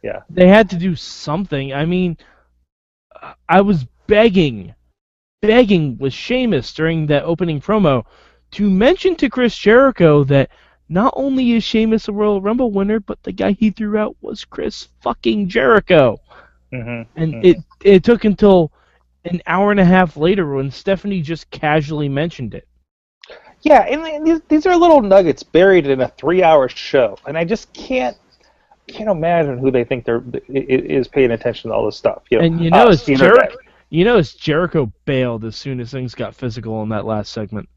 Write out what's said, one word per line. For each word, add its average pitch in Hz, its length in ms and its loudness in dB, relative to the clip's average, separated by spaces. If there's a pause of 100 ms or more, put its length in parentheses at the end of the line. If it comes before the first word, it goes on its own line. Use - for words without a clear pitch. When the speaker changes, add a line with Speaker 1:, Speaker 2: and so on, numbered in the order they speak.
Speaker 1:
yeah. - 280 -12
Speaker 2:
They 180 180 4
had 202 220 6
to 185 60 -6
do 175 200 -4
something. 147 760 -8
I 143 100 -4
mean, 180 320 -2 (1300)
I 180 140 4
was 196 240 0 (220)
begging, 180 680 0 (680)
begging 202 560 2
with 135 160 -4
Sheamus 233 580 -4
during 160 360 -4
that 143 160 0
opening 165 360 -4
promo 165 460 0 (460)
to 202 180 -2
mention 320 460 2
to 277 120 -2
Chris 247 260 -2
Jericho 202 680 4
that 135 240 0 (400)
not 190 260 0
only 262 380 0
is 226 100 0
Sheamus 220 460 0
a 214 40 -8
Royal 208 280 -2
Rumble 233 300 -2
winner, 202 300 -2
but - 220 -14
the - 100 -10
guy 190 200 -2
he 214 160 0
threw 208 300 -4
out - 240 -4
was - 240 -12
Chris - 420 -10 (140)
fucking 220 460 -4
Jericho. 185 680 2 (540)
Speaker 1:
Mm-hmm. 120 480 -12
Speaker 2:
And 160 140 -4
Speaker 1:
Mm-hmm. 113 120 0
Speaker 2:
it, 170 100 6 (260)
it 196 220 4
took 233 200 2
until 190 480 4 (540)
an 175 200 -6
hour 190 240 0
and 202 100 0
a 185 40 6
half 180 320 2
later 160 380 -2
when 135 160 -4
Stephanie 196 500 -6
just 156 300 -10
casually 147 580 -2
mentioned 139 460 -6
it. - 120 -18 (960)
Speaker 1:
Yeah, 277 260 2
and, 302 140 -4
and 311 240 -6
these, 320 220 0
these 302 180 0
are 359 100 2
little 330 240 6
nuggets 190 420 4
buried 180 440 4
in 135 160 0
a 120 60 -2
three-hour 160 600 2
show, 120 480 -2 (100)
and 147 120 -8
I 170 80 -4
just 214 260 -8
can't, 254 420 -8 (760)
can't 214 200 -10
imagine 165 480 -2
who 135 140 0
they 123 140 0
think 123 200 -6
they're, 117 180 -2 (120)
i-, - 200 -12
i-, 135 120 -2
is 131 420 -2
paying 131 220 0
attention 113 400 -6
to 107 40 -4
all 110 120 -2
this 104 100 -6
stuff. - 320 -4
You 117 120 2
know, 170 40 4
Speaker 2:
And 165 160 0
you 165 80 -2
know, 240 200 6
Speaker 1:
uh, - 20 6
Speaker 2:
it's 156 140 2
Speaker 1:
Steven 135 160 0
Speaker 2:
Jericho, 202 360 4
Speaker 1:
Beck. - 160 -20 (160)
Speaker 2:
you 160 160 0
know, 240 140 2
it's 151 160 -2
Jericho 151 580 -4 (140)
bailed 123 400 -4
as 110 100 -12
soon 131 240 -10
as 117 100 -12
things 127 240 -10
got 110 200 -10
physical 110 480 -8
in 107 80 -8
that 107 160 -6
last 107 260 -6
segment. 107 440 -12